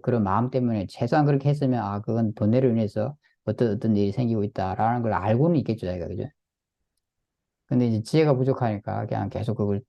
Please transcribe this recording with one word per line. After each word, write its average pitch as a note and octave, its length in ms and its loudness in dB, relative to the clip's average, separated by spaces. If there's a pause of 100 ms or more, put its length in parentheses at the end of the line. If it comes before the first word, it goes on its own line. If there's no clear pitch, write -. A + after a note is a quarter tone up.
그런 A#2 220 0
마음 A2 260 0
때문에 A#2 380 -2
최소한 D3 380 0
그렇게 C#3+ 240 2
했으면, C3 340 0
아, G2+ 180 -4
그건 A2+ 320 0
번뇌로 A#2+ 360 2
인해서 A2+ 460 -2 (300)
어떤, A2 260 0
어떤 G#2+ 240 2
일이 G2+ 160 2
생기고 A2+ 320 0
있다라는 G#2 580 -2
걸 A2+ 120 0
알고는 A#2+ 440 2
있겠죠, G#2+ 280 -2
자기가. F2+ 220 -6
그죠? G2 160 -6 (1400)
근데 B2 200 2
이제 A2 160 0
지혜가 D3+ 340 4
부족하니까 A2 680 -2
그냥 G#2+ 240 -4
계속 A2 260 -4
그걸 G2+ 320 -2